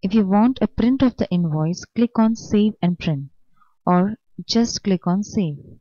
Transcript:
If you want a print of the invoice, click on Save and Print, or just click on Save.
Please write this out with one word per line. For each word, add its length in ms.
If 100
you 140
want 340
a 80
print 340
of 140
the 140
invoice, 540
click 340
on 180
Save 460
and 160
Print, 320
or 300
just 360
click 240
on 160
Save. 360